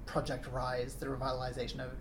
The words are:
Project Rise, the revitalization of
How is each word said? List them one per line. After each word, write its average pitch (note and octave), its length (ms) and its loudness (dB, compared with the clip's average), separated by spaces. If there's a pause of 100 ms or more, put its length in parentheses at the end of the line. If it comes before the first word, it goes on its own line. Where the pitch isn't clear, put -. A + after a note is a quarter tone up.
Project C3 420 0
Rise, B2+ 460 0
the - 120 -2
revitalization B2+ 720 0
of B2+ 220 -4